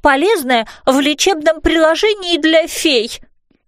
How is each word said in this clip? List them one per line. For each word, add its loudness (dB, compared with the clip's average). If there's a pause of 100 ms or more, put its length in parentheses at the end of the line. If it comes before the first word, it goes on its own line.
полезное 0 (180)
в 2
лечебном 0
приложении 0
для 2
фей». -4 (480)